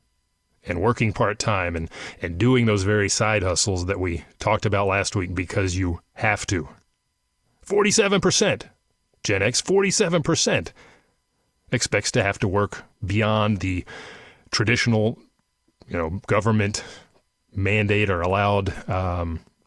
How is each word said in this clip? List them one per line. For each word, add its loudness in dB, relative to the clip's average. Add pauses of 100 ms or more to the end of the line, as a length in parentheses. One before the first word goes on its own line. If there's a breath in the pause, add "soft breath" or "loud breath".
(640)
And -6
working 0
part-time -2
and, -6 (320 loud breath)
and -6
doing 4
those 2
very 2
side 0
hustles -2
that -2
we -4 (140)
talked 0
about 0
last 0
week -2
because -2
you -2 (140)
have -2
to. -4 (960)
Forty-seven 2
percent, 0 (560)
Gen 0
X, 0
forty-seven 2
percent 0 (1000 soft breath)
expects -2
to 2
have -2
to -2
work -2 (200)
beyond 2
the -4 (680 loud breath)
traditional, 2 (720)
you -6
know, -4
government 2 (680 loud breath)
mandate 2
or 0
allowed, 0
um, -2 (260)